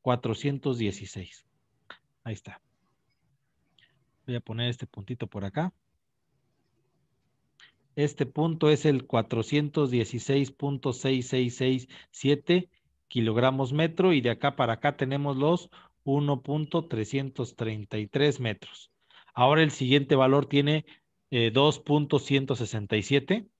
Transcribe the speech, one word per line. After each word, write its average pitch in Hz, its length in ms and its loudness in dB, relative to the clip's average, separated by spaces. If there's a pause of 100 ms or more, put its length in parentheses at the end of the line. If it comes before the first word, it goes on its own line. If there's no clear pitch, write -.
cuatrocientos 127 760 -2
dieciséis. 101 680 -8 (800)
Ahí 113 100 -8
está. - 280 -16 (1700)
Voy 123 80 -6
a 120 40 -4
poner 117 300 -6
este - 160 -8
puntito 113 400 -10
por 98 180 -10
acá. 151 300 -4 (2250)
Este 147 300 0
punto 156 440 0
es 151 160 2
el 139 200 2
cuatrocientos 139 880 0
dieciséis 123 600 -2
punto 139 420 -4
seis 131 340 -2
seis 123 300 -2
seis 131 320 0 (220)
siete 147 580 0 (400)
kilogramos 123 640 2
metro 165 400 2
y 135 80 4
de 120 80 2
acá 131 260 -2
para 117 180 0
acá 143 220 -2
tenemos 139 400 -2
los 156 340 0 (340)
uno 143 380 0
punto 151 440 -4
trescientos 131 680 -6
treinta 110 420 -8
y 107 100 -6
tres 139 320 0
metros. - 520 -8 (420)
Ahora 139 280 4
el 151 100 4
siguiente 139 440 2
valor 135 300 4
tiene, 147 400 0 (460)
eh, 117 200 0
dos 139 280 4
punto 147 400 0
ciento 139 360 0
sesenta 110 400 -4
y 104 80 0
siete. 180 440 0 (120)